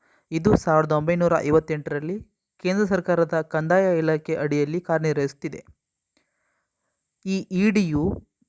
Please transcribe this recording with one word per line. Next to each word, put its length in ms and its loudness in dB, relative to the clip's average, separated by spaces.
ಇದು 260 2
ಸಾವಿರದ 340 2
ಒಂಬೈನೂರ 480 0
ಐವತ್ತೆಂಟರಲ್ಲಿ 840 -2
ಕೇಂದ್ರ 260 0
ಸರ್ಕಾರದ 560 0
ಕಂದಾಯ 560 2
ಇಲಾಖೆ 380 0
ಅಡಿಯಲ್ಲಿ 460 -2
ಕಾರ್ಯನಿರ್ವಹಿಸುತ್ತಿದೆ. 840 -4
ಈ 140 -2
ಇ 320 0
ಡಿಯು 600 -2